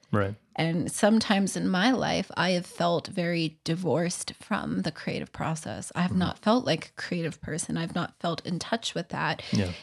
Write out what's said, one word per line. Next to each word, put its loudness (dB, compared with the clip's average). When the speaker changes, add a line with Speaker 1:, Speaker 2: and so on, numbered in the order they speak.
Speaker 1:
Right. 2
Speaker 2:
And 0
sometimes 4
in 0
my 4
life, 0
I 2
have 0
felt 0
very -2
divorced 0
from -2
the -2
creative -6
process. -6
I 0
have 2
Speaker 1:
Mm-hmm. 2
Speaker 2:
not 0
felt 4
like 0
a -14
creative -4
person. -4
I've -4
not -4
felt -4
in -2
touch -4
with -4
that. -2
Speaker 1:
Yeah. 2